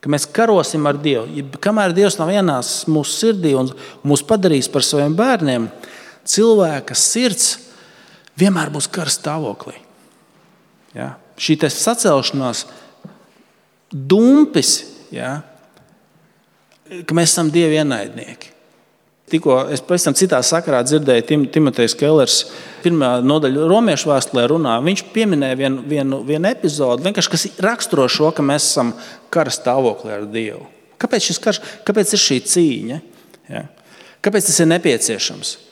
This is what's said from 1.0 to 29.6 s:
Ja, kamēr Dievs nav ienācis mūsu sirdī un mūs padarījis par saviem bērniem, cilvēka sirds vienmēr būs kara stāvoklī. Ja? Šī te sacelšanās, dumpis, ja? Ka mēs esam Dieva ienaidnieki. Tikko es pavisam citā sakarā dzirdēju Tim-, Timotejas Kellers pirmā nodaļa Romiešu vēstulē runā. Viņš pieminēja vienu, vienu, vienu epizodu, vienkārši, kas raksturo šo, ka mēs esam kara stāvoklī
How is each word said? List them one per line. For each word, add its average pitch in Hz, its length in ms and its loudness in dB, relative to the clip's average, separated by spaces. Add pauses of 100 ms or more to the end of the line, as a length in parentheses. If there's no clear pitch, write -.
Ja, 143 80 -8 (160)
kamēr 202 320 0
Dievs 196 240 2
nav 170 160 -2
ienācis 165 560 0
mūsu 156 240 0
sirdī 196 480 0
un 131 80 -2 (400)
mūs 143 160 2
padarījis 185 480 2
par - 160 0
saviem 147 300 0
bērniem, 156 500 0 (560)
cilvēka 185 720 2
sirds - 540 0 (920)
vienmēr 170 320 2
būs 147 160 -6
kara 156 240 -4
stāvoklī. 151 640 -6 (1200)
Ja? 135 220 -12 (180)
Šī 156 240 0
te 156 80 0
sacelšanās, 139 960 -2 (1300)
dumpis, 214 840 4 (340)
ja? 135 300 -8 (1500)
Ka 175 240 -10
mēs 165 220 2
esam 160 180 0
Dieva 156 300 2
ienaidnieki. - 720 -8 (720)
Tikko 127 300 2 (140)
es 135 120 -4
pavisam 180 320 0
citā 180 280 2
sakarā 165 420 0
dzirdēju 139 420 2
Tim-, 147 240 2
Timotejas 127 460 2
Kellers 143 400 4 (460)
pirmā 139 360 2
nodaļa 143 480 2
Romiešu 190 400 2
vēstulē 127 400 2
runā. 143 360 2
Viņš 190 180 0 (100)
pieminēja 147 460 0
vienu, 135 300 -2
vienu, 135 360 -2
vienu 156 240 -2
epizodu, 147 560 -2
vienkārši, 202 300 -2
kas 165 100 -2 (200)
raksturo 190 440 0
šo, 151 240 2
ka 151 140 -2
mēs 143 240 0
esam 120 240 0 (400)
kara 156 180 0
stāvoklī 123 640 -2